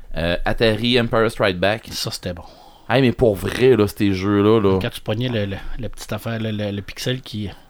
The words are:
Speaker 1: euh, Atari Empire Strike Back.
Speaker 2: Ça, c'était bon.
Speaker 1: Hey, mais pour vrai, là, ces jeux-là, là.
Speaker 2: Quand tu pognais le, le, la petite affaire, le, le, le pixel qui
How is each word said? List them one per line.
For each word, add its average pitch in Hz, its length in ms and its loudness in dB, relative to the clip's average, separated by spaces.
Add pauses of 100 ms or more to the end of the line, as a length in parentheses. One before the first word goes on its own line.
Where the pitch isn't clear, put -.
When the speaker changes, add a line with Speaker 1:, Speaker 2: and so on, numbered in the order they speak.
(180)
Speaker 1:
euh, 85 280 0
Atari 113 540 2
Empire 113 300 2
Strike 98 300 -2
Back. 104 320 -2
Speaker 2:
Ça, - 200 -8
c'était - 220 -8
bon. 82 100 -14 (460)
Speaker 1:
Hey, 127 120 4
mais 120 100 4
pour 110 240 2
vrai, 110 400 4
là, 104 120 4
ces 101 260 0
jeux-là, 101 480 4
là. 95 200 4
Speaker 2:
Quand - 100 -4
tu - 100 -14
pognais 113 280 -4
le, 107 160 -2
le, 98 100 -6 (240)
la 113 100 -6
petite - 240 -10
affaire, 110 260 -6
le, 110 120 -4
le, 104 200 -4
le 101 120 -6
pixel - 380 -6
qui 104 280 -8 (200)